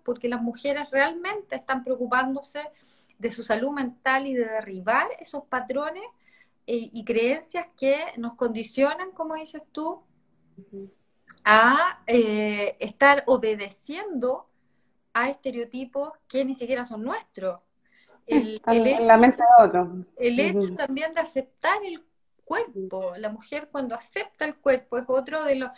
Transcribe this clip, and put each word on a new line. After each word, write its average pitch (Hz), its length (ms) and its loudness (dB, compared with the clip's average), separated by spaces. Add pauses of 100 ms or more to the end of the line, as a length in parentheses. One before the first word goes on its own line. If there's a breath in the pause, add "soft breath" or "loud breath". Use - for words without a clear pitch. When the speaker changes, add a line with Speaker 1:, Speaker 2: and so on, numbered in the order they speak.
Speaker 1:
porque 240 240 -4
las 240 120 -4
mujeres 277 500 -4
realmente 339 680 -2
están 262 280 -6
preocupándose 262 760 -4 (560)
de 226 120 -6
su 233 140 -12
salud 233 260 -2
mental 269 560 -4
y 269 80 -6
de 240 120 -2
derribar 220 600 -4 (100)
esos - 260 -14
patrones, 294 600 -6 (600)
eh, 233 260 -6
y 226 120 -12
creencias 269 640 -2 (100)
que 269 220 2 (180)
nos 233 180 -8
condicionan, 269 800 -2
como 320 220 -8
dices 311 280 -12 (100)
tú, 320 300 -8 (540)
Speaker 2:
Ujú. 196 360 -18 (520)
Speaker 1:
a, 254 640 4
eh, 214 720 0
estar 277 480 4
obedeciendo 254 1200 -2 (680)
a 247 160 0
estereotipos 262 840 -8 (160)
que 269 160 -2
ni 262 100 -6
siquiera 247 300 -6
son 220 180 -10
nuestros. 202 580 -8 (680)
Speaker 2:
Sí, - 80 2
Speaker 1:
El, 220 200 0
Speaker 2:
están 226 180 0
Speaker 1:
el 226 120 4
Speaker 2:
en - 0 -
Speaker 1:
hecho, 233 200 2
Speaker 2:
la 226 100 10
mente 247 260 6
de 233 220 12
otro. 180 420 0 (100)
Speaker 1:
el 240 240 0
hecho 202 180 2
Speaker 2:
Ujú. 185 180 -2
Speaker 1:
también 294 380 -4
de 330 60 -2
aceptar 320 640 -4
el 339 200 -12 (400)
cuerpo, 190 720 -6
la 214 140 -8
mujer 294 420 -10
cuando 254 220 -6
acepta - 500 -10
el 302 120 -6
cuerpo 254 420 0
es 247 100 -6
otro 269 360 -2
de 277 100 2
los, 262 240 -6